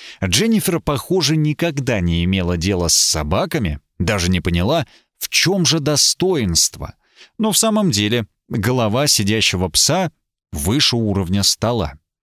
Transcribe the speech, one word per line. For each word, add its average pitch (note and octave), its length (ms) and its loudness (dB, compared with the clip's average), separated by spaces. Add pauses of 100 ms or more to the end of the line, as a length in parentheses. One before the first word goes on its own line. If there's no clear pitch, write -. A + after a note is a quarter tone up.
(240)
Дженнифер, F#3 560 0
похоже, D3+ 560 0
никогда C#3+ 640 0
не E2+ 240 2
имела F2+ 340 0
дела F2 320 0
с - 60 2
собаками, F#2 840 -2 (200)
даже F2+ 300 0
не F#2 100 2
поняла, F#2 480 0 (300)
в - 120 -10
чём F3+ 360 0
же D#3+ 140 2
достоинство. D3+ 1160 0 (420)
Но A3 140 0
в E3+ 60 0
самом G#3+ 340 2
деле G#2 360 0 (200)
голова A#2+ 600 0
сидящего G2+ 600 0
пса E3 420 0 (400)
выше G#2 440 0
уровня G2 480 0
стола. G2 560 -2 (240)